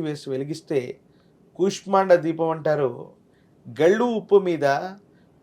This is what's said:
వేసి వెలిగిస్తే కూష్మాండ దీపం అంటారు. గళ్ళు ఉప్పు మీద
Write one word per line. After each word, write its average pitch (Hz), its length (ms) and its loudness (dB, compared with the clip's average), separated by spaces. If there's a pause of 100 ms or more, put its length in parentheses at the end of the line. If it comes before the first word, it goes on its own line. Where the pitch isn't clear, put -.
వేసి 147 280 -8
వెలిగిస్తే 143 460 -6 (800)
కూష్మాండ 190 560 2 (120)
దీపం 165 300 -2
అంటారు. 151 360 -2 (880)
గళ్ళు 202 260 4 (140)
ఉప్పు 202 180 4 (120)
మీద 147 160 -2 (760)